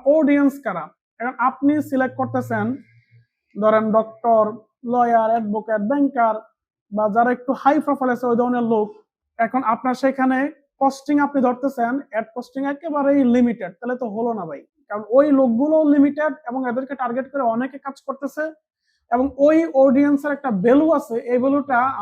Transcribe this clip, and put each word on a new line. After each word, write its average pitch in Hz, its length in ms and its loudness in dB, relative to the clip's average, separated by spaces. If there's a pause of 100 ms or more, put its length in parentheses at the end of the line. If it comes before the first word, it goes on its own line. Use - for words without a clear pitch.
অডিয়েন্স 285 480 4 (100)
কারা। 175 220 -6 (340)
এখন 240 180 -6
আপনি 254 440 0
সিলেক্ট 262 340 -4
করতেছেন 247 500 -4 (960)
ধরেন 214 300 4
ডক্টর, 220 520 2 (420)
লয়ার, 233 440 2
অ্যাডভোকেট, 220 520 -2
ব্যাংকার 247 540 0 (560)
বা 214 180 0
যারা 233 220 2
একটু 247 220 -4
হাই 285 260 2
প্রোফাইল 269 320 -2
আছে 247 140 -4
ওই 240 100 0
ধরনের 247 280 0
লোক। 226 240 0 (500)
এখন 226 260 -2
আপনার 233 300 -2
সেখানে 262 440 0 (420)
কস্টিং 277 400 0
আপনি 285 220 0
ধরতেছেন, 247 520 -2 (180)
অ্যাড 220 140 -4 (100)
কস্টিং 269 300 -10
একেবারেই 285 580 0
লিমিটেড, 240 560 2
তাহলে 247 180 -6
তো 254 120 -8
হলো 226 240 -4
না 202 120 -8
ভাই। 143 160 -12 (260)
কারণ 214 220 -8
ওই 277 220 4
লোকগুলো 269 520 4
লিমিটেড 294 500 2 (160)
এবং 254 200 -6
এদেরকে 262 260 -6
টার্গেট 254 360 -6
করে 277 100 -4
অনেকে 247 360 -2
কাজ 277 300 -14
করতেছে 269 360 -8 (680)
এবং 247 140 0 (120)
ওই 302 200 4 (160)
অডিয়েন্সের 277 580 4
একটা 277 200 -6
ভ্যালু 240 400 4
আছে। 269 280 -2
এই 247 180 -2
ভ্যালুটা 277 420 0 (220)